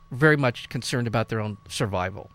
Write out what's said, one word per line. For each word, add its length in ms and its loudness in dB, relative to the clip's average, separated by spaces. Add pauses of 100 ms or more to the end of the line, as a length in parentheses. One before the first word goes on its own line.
(100)
very 260 6
much 320 0
concerned 380 -4
about 220 0
their 120 -2
own 160 -6 (120)
survival. 680 -4